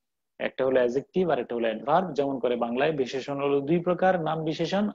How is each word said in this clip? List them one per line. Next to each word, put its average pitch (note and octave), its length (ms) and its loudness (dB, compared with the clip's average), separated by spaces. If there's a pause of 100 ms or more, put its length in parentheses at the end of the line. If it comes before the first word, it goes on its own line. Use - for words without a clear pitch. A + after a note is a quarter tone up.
(400)
একটা B2 260 -2
হলো C3 100 2
adjective C3 540 2
আর C#3 100 2
একটা A#2+ 160 -4
হলো A#2 120 0
adverb। C#3 460 0
যেমন C#3 260 0
করে B2 160 0
বাংলায় A#2+ 360 0
বিশেষণ C3+ 500 -4
হলো C#3+ 200 2
দুই D#3 180 2
প্রকার, F3+ 420 2
নাম D#3+ 220 -4
বিশেষণ E3 520 0